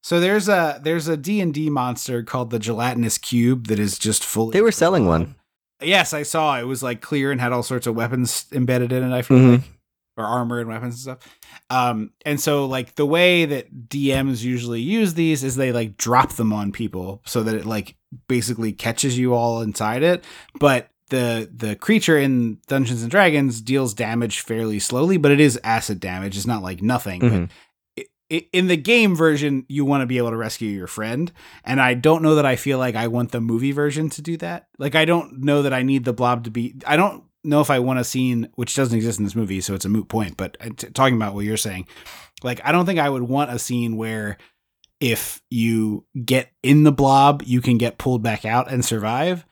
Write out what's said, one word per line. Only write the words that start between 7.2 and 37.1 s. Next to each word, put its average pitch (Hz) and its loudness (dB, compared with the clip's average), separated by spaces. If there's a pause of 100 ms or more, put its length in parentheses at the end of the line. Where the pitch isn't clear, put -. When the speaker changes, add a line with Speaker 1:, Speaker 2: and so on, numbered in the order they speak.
Speaker 1:
and 127 -2
had 123 0
all 120 0
sorts 123 -4
of 113 -2
weapons 117 -2
embedded 123 0
in 127 0
it, 127 -2
I 123 -2
feel 127 6
Speaker 2:
Mm-hmm. 127 10
Speaker 1:
like. 127 6 (540)
Or 113 -8
armor 120 -2
and 117 -6
weapons 120 -8
and 127 -12
stuff. - -20 (320)
Um, 123 0 (160)
and 147 0
so, 143 0
like, 131 -6
the 147 2
way 170 4
that 135 -8
D 139 0 (100)
Ms 127 -2
usually 120 -4
use 190 0
these 160 0
is 131 -4
they, 131 0
like, 117 -2
drop 120 2
them 110 0
on 101 -4
people 98 -8
so 117 -2
that 110 -2
it, 107 -6
like, 107 -6 (320)
basically 113 -2
catches 123 -4
you 127 2
all 117 0
inside 110 -4
it. 175 2 (360)
But 135 2 (180)
the, 117 -2
the 113 -6
creature 185 2
in 123 0
Dungeons 127 -2
and 117 -6
Dragons 147 2
deals 127 -2
damage 113 -4
fairly 110 -4
slowly, 151 0
but 143 4
it 143 4
is 135 6
acid 110 -2
damage. 95 -6
It's 98 -4
not, 110 -2
like, 92 -8
nothing. 104 -2
But 123 4
Speaker 2:
Mm-hmm. 90 0 (560)
Speaker 1:
i-, - -14 (320)
i-, 175 -6
in 185 2
the 180 2
game 202 2
version, 147 2
you 143 -2
wanna 139 0
be 127 -2
able 117 0
to 113 -6
rescue 113 -6
your 95 -6
friend. 123 -6 (320)
And 135 0
I 127 4
don't 156 4
know 156 6
that 147 4
I 131 2
feel 135 -2
like 127 -2
I 117 -2
want 120 -2
the 120 -4
movie 117 -2
version 147 -2
to - -14
do 165 -6
that. 170 -10 (100)
Like, 139 -4
I 156 4
don't 165 0
know 143 2
that 135 0
I 127 0
need 131 0
the 123 -2
blob 120 0
to 113 -10
be, 117 -6 (120)
I 147 2
don't 190 0 (180)